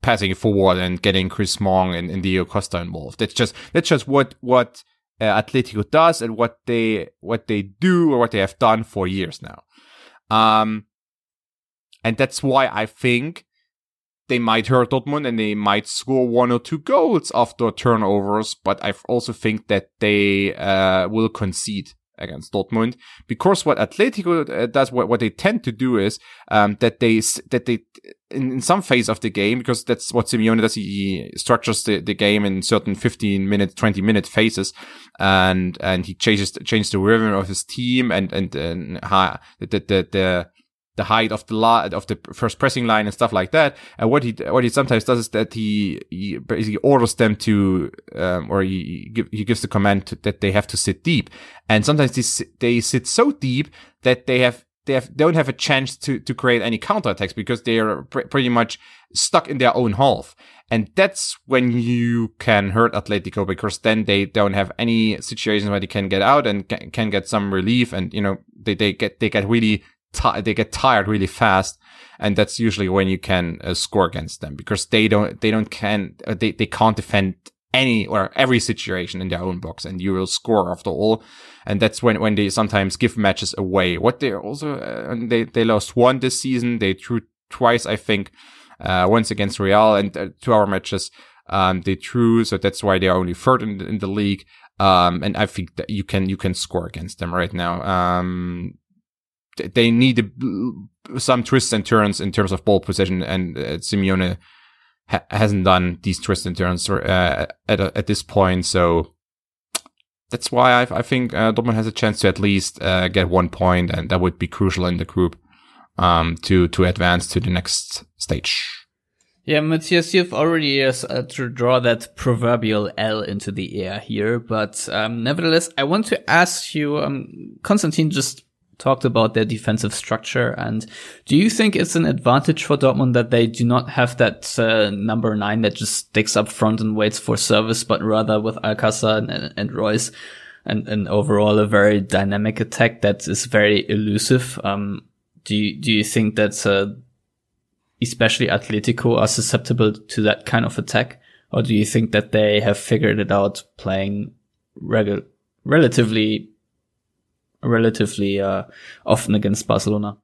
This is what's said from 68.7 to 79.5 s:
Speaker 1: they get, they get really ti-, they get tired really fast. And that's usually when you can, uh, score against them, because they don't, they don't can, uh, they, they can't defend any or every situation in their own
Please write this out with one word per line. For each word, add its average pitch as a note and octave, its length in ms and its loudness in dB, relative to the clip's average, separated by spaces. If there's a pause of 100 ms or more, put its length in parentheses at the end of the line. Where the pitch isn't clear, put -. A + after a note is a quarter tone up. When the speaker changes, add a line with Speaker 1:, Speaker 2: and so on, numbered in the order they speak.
Speaker 1:
they G2+ 200 0
get, - 260 -6
they A2+ 100 0
get G2 180 -2
really A2 360 2 (300)
ti-, - 260 0
they G#2 140 -2
get A2 180 -4
tired A2+ 340 2
really G2+ 200 0
fast. F#2+ 520 0 (400)
And G#2 160 -2
that's G2+ 240 0
usually G2+ 300 0
when F#2+ 200 2
you F#2+ 100 0
can, F2+ 440 -2
uh, F2 120 -4
score - 320 0
against - 340 -8
them, D2 160 -12
because - 300 -6
they A2 200 2
don't, G#2 360 2
they G#2+ 80 2
don't G#2+ 200 0
can, G2+ 440 -4 (120)
uh, A2 60 -6
they, G#2 200 -2
they G#2+ 140 -4
can't A2 300 0
defend G2 380 -2 (400)
any B2 320 2
or G2 280 -2
every B2+ 240 4
situation F#2 640 -6
in F#2 80 -6
their F2 140 -4
own F2+ 180 -6